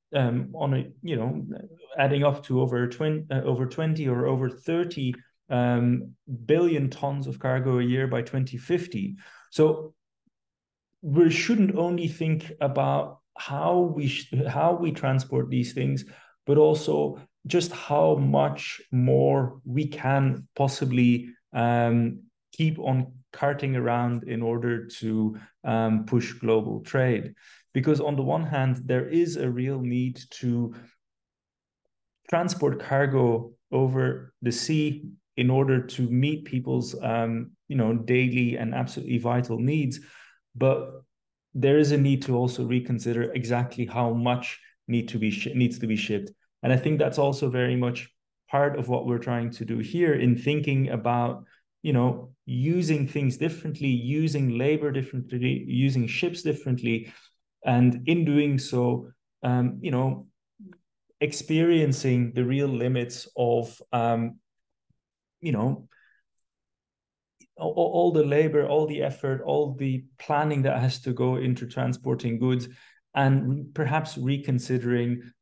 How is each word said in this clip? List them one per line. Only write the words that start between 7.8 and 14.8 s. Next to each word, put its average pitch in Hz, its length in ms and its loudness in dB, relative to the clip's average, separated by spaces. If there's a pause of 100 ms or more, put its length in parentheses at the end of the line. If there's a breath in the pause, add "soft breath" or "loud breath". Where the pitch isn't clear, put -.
year 127 240 0
by 117 140 -2
twenty 127 360 -4
fifty. 120 580 -4 (360 loud breath)
So 156 420 2 (1080)
we 165 280 6
shouldn't 196 460 2
only 170 320 0
think 160 520 -2
about 139 600 0 (180)
how 165 420 0
we 151 280 0
sh-, - 260 -6 (140)
how 151 260 2
we 170 180 0